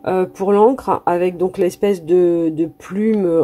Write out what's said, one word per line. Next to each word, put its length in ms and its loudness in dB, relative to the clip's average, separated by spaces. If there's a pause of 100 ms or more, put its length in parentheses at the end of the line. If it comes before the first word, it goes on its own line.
euh, 200 0
pour 260 -4
l'encre, 540 2
avec 320 0
donc 180 -2
l'espèce 480 -2
de, 460 2
de 160 -2
plume 760 -2